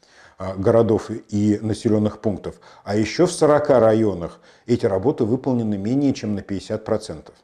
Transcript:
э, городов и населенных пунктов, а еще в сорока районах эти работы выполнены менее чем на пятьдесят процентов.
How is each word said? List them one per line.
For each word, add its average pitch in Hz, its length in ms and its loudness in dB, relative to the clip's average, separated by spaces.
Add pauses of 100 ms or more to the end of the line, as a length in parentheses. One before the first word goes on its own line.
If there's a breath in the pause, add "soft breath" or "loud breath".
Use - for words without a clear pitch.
(380 soft breath)
э, 95 200 -8
городов 110 520 2
и 104 500 0
населенных 107 600 0
пунктов, 85 400 -6 (220 loud breath)
а 101 120 -4
еще 110 300 2
в 175 60 -4
сорока 147 480 4
районах 110 600 2 (280 soft breath)
эти 120 180 0
работы 101 380 0
выполнены 117 520 -2
менее 127 380 -2
чем 107 220 -6
на 92 80 -8
пятьдесят 101 420 -8
процентов. - 480 -6 (100)